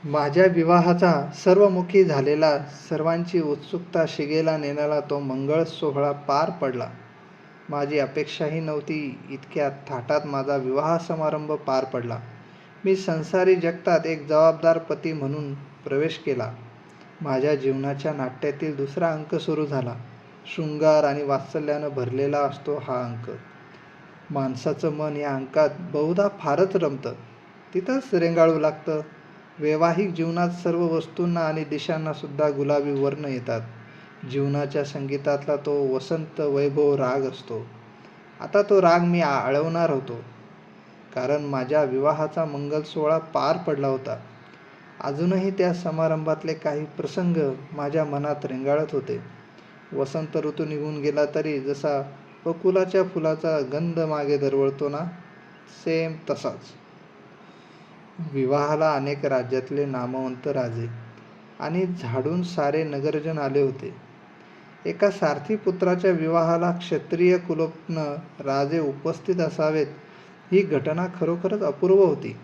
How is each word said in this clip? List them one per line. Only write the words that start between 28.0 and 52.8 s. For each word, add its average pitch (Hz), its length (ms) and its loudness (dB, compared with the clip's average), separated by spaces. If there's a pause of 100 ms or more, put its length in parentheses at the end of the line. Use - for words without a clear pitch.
रेंगाळू 165 440 6
लागतं. 156 420 0 (600)
वैवाहिक 165 520 2
जीवनात 170 360 0
सर्व 175 380 0
वस्तूंना 170 540 0
आणि 156 240 0
दिशांना 156 480 -4
सुद्धा 147 360 -2
गुलाबी 143 440 0
वर्ण 139 320 0
येतात. 123 360 -4 (680)
जीवनाच्या 139 540 0
संगीतातला 143 720 -2
तो 139 380 0
वसंत 156 460 -4
वैभव 143 540 2
राग 135 260 0
असतो. 120 460 -6 (760)
आता - 220 2
तो 202 200 6
राग 175 180 6
मी 175 200 4
आळवणार 151 680 2
होतो, 127 240 -4 (1000)
कारण 135 280 0
माझ्या 139 420 0
विवाहाचा 151 600 0
मंगल 147 380 -4
सोहळा 156 360 0
पार 156 380 0
पडला 143 300 -2
होता. - 340 -4 (800)
अजूनही 180 500 0
त्या 185 240 2
समारंभातले 160 800 0
काही 151 300 -4
प्रसंग 156 720 0 (180)
माझ्या 147 320 -2
मनात 143 400 -4
रेंगाळत 139 480 0
होते. 120 260 -4 (760)
वसंत 156 440 -4
ऋतू 151 280 -2
निघून 151 360 -6
गेला 147 240 2
तरी 151 360 -2
जसा 139 520 -2 (340)
बकुलाच्या 185 580 2